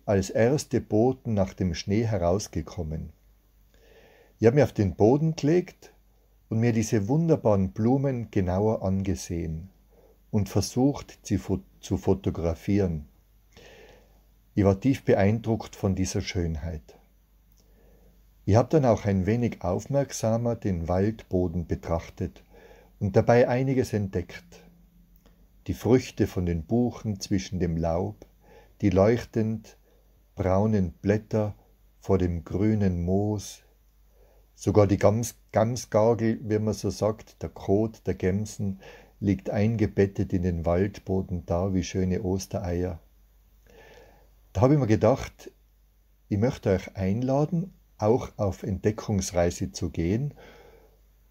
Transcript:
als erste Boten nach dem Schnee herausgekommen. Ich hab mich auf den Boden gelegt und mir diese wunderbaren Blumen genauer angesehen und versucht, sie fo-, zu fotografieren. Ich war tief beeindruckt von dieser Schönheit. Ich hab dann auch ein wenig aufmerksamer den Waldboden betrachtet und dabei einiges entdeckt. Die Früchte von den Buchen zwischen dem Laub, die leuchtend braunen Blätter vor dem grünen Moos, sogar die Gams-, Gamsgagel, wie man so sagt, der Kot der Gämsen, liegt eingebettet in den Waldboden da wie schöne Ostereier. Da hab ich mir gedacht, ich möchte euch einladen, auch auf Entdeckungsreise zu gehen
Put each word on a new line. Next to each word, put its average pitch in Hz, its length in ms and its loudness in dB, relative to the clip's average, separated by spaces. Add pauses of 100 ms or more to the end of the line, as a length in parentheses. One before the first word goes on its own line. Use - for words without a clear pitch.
als 98 240 2
erste 120 500 0
Boten 113 540 0
nach 95 180 0
dem 90 220 -2
Schnee 104 300 -2
herausgekommen. 85 1040 -4 (1300)
Ich 107 80 4
hab 120 80 6
mich 143 100 6
auf - 80 -2
den 98 220 0
Boden 147 420 4
gelegt 175 560 -2 (560)
und 113 120 0
mir 120 120 4
diese 110 360 0
wunderbaren 113 640 2
Blumen 123 580 0
genauer 98 520 0
angesehen 87 880 -4 (600)
und 104 180 0
versucht, - 760 -2
sie 98 160 -2
fo-, 95 220 -4 (200)
zu - 180 -4
fotografieren. 85 1080 -2 (1500)
Ich 101 100 2
war 98 160 4
tief - 240 0
beeindruckt 110 720 0
von 95 180 -2
dieser 92 260 -2
Schönheit. 82 760 -6 (1500)
Ich 101 120 4
hab 120 140 4
dann 151 140 4
auch 113 200 2
ein 98 200 2
wenig 113 380 -2
aufmerksamer 117 960 -2
den 82 320 -4
Waldboden 90 760 -2
betrachtet - 760 -6 (560)
und 190 180 0
dabei 123 320 6
einiges 131 440 0
entdeckt. 98 520 -6 (1200)
Die 95 60 -2
Früchte 110 520 2
von 90 180 -4
den 85 200 -2
Buchen 113 540 -2
zwischen 95 420 -4
dem 85 160 -2
Laub, 85 500 -4 (540)
die 101 100 4
leuchtend 110 840 0 (580)
braunen 95 580 2
Blätter 107 640 0 (440)
vor 98 200 2
dem 85 260 -2
grünen 95 600 0
Moos, 101 580 -2 (920)
sogar 104 320 4
die 98 120 2
Gams-, 104 380 0 (160)
Gamsgagel, 113 880 0
wie 107 160 -2
man 107 160 -2
so 101 160 -4
sagt, - 520 -6
der 80 60 -8
Kot 107 580 -2
der 95 80 -2
Gämsen, 98 640 -4 (380)
liegt 98 320 0
eingebettet 104 840 0
in 90 100 -2
den 85 240 -2
Waldboden 92 800 -2
da 92 280 -2
wie 90 100 0
schöne 92 380 -2
Ostereier. 90 800 -4 (1500)
Da 101 80 -4
hab 131 100 6
ich 151 80 6
mir 123 80 2
gedacht, 107 640 0 (800)
ich 101 100 -2
möchte 117 320 -2
euch - 260 -2
einladen, 131 760 -2 (260)
auch 110 380 0
auf 98 260 -4
Entdeckungsreise 92 1120 -2
zu 85 180 -6
gehen 110 440 -2 (960)